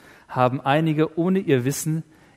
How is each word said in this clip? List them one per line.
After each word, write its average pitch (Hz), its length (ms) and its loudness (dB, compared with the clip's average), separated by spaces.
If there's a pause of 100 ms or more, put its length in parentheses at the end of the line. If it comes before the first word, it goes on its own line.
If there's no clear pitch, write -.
(280)
haben 127 320 0
einige 156 580 0
ohne 185 200 0
ihr 139 260 0
Wissen 156 380 -4 (340)